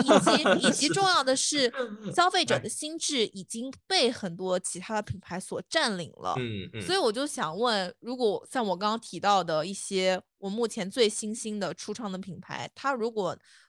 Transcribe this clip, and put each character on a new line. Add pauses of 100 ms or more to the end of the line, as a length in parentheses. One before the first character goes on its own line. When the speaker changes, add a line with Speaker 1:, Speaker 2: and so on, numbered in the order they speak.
Speaker 1:
以
及，
Speaker 2:
<laughs>
Speaker 1:
以
及
重
要
的
是， (340)
Speaker 2:
是。
Speaker 1:
消
费
者
的
心
智
已
经 (140)
被
很
多
其
他
的
品
牌
所
占
领
了。
Speaker 2:
哎。
嗯，
嗯。
Speaker 1:
所
以
我
就
想
问，
如
果
像
我
刚
刚
提
到
的
一
些 (180)
我
目
前
最
新
兴
的
初
创
的
品
牌，
它
如
果 (320)